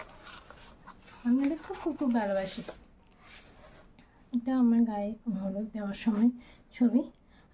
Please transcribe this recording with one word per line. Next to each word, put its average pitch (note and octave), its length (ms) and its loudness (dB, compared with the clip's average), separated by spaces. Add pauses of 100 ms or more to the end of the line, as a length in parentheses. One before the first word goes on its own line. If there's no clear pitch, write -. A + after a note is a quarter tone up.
(1200)
আমি B3+ 220 2
ওদের D#4 120 0 (100)
খুব, F#4 160 -10
খুব, D#4+ 160 -4
খুব B3+ 140 0
ভালোবাসি। G3 500 -2 (1700)
এটা B3 220 0
আমার A#3 260 6
গায়ে G#3 320 -2 (280)
হলুদ G3 300 -4
দেওয়ার G3+ 200 -6
সময় A3 360 2 (440)
ছবি। A#3+ 300 2 (500)